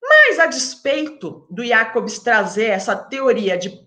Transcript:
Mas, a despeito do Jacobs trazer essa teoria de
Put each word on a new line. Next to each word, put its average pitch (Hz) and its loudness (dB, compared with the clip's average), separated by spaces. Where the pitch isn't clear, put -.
Mas, 571 4
a 320 6
despeito - -6
do 202 -8
Jacobs 226 0
trazer 214 0
essa 196 -2
teoria 208 -2
de 185 -6